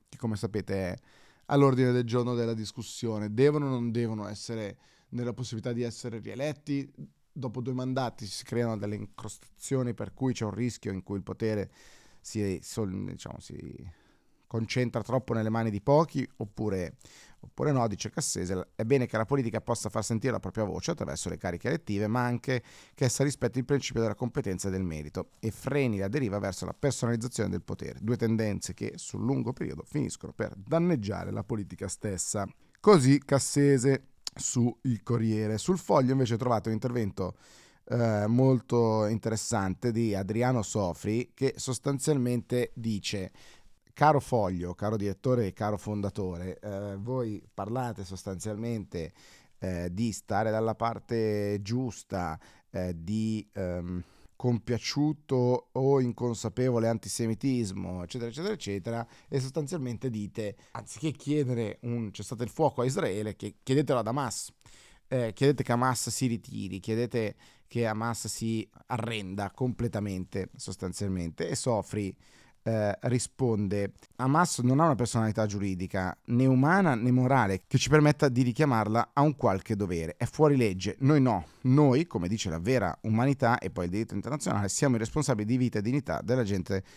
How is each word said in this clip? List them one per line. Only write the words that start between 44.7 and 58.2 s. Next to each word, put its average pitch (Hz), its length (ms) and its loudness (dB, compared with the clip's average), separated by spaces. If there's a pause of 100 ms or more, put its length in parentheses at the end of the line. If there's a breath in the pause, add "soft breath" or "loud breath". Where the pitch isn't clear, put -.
caro 107 220 -2
direttore 101 520 0
e 90 60 -4
caro 104 220 -2
fondatore, 95 840 -6
eh, 101 380 -8
voi 113 440 -4 (100)
parlate 107 520 -6
sostanzialmente, 98 1080 -6 (460 loud breath)
eh, 90 320 -4
di 107 220 0
stare 107 400 0
dalla 110 240 0
parte 110 840 0
giusta, 98 800 -4 (320 loud breath)
eh, 92 260 -4
di, 107 480 -2 (100)
ehm, 90 500 -4 (340 soft breath)
compiaciuto 123 1300 0
o 135 280 4
inconsapevole 120 840 0
antisemitismo, 107 1200 -2
eccetera, 117 260 -6